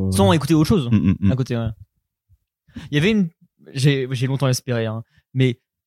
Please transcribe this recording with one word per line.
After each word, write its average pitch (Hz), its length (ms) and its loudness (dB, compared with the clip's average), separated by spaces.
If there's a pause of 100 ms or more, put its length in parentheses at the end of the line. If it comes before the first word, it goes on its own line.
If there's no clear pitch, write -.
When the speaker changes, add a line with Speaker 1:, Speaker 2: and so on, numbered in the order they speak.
Speaker 1:
ouais. 95 60 -2
Speaker 2:
Sans 190 200 4
écouter 165 220 0
autre 156 140 4
chose. 160 220 0
Speaker 1:
Mm, 113 60 4
mm, 92 240 2
mm. 98 120 2
Speaker 2:
À 131 40 0
côté, 120 200 -4
ouais. 117 120 -4 (1200)
Il 135 40 -4
y 147 40 0
avait 170 140 2
une, 202 160 0 (460)
j'ai, 135 360 0
j'ai 131 160 -2
longtemps 135 220 -2
espéré, 120 380 -2
hein. 113 180 -8 (300)
Mais 127 260 0 (260)